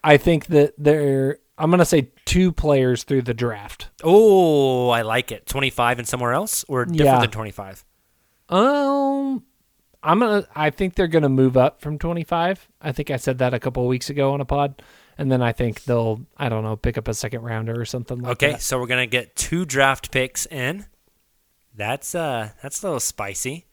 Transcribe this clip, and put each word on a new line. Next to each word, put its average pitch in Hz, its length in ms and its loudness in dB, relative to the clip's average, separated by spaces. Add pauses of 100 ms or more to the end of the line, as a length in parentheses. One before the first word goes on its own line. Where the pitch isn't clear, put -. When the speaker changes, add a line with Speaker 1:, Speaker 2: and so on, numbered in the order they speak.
Speaker 1:
I 147 140 8
think 165 280 2
that 147 320 4
there, 143 600 2 (200)
I'm 156 100 0
gonna 175 160 6
say 147 280 2 (120)
two 185 280 2
players 131 500 2
through 135 200 -2
the 120 120 -4
draft. 110 560 -8 (140)
Speaker 2:
Oh, 160 880 6
I 117 120 2
like 113 300 -2
it. - 120 -16
Twenty-five 127 540 -2
and 117 80 -10
somewhere 123 260 -2
else, 185 360 -4
or 127 160 -2
different 156 200 0
Speaker 1:
Yeah. 135 180 6
Speaker 2:
than 110 100 0
twenty-five? 101 520 -12 (640)
Speaker 1:
Um, 277 920 0 (580)
I'm 180 200 2
gonna, 208 340 0
I 151 160 0
think 185 240 -4
they're 185 140 0
gonna 156 200 2
move 131 280 4
up 131 240 2
from 147 180 -8
twenty-five. 170 680 -4 (120)
I 147 120 -6
think - 180 -6
I 135 60 -2
said 127 220 -2
that 127 140 0
a 123 60 -4
couple 127 240 -4
of 123 60 0
weeks 127 220 -2
ago 139 220 0
on 143 80 -4
a 135 40 -4
pod, 143 360 -2 (380)
and 135 140 0
then 127 100 2
I 120 80 2
think 113 320 -4
they'll, 117 380 0 (160)
I 139 120 -4
don't 110 140 -4
know, 107 140 -4
pick 117 200 -4
up 110 120 -8
a 123 60 -4
second 113 280 -8
rounder 113 380 -6
or 117 40 -6
something 123 360 -8
like 123 140 -6
Speaker 2:
Okay, 143 180 0
Speaker 1:
that. - 100 -8
Speaker 2:
so 131 160 -4
we're 123 80 -4
gonna 127 220 -2
get 120 260 -4
two 175 300 -4
draft 135 480 0
picks - 340 -4
in. 160 400 -8 (880)
That's, 110 400 -8
uh, 127 360 -6 (120)
that's - 220 -12
a - 20 -6
little 147 140 -4
spicy. 120 720 -8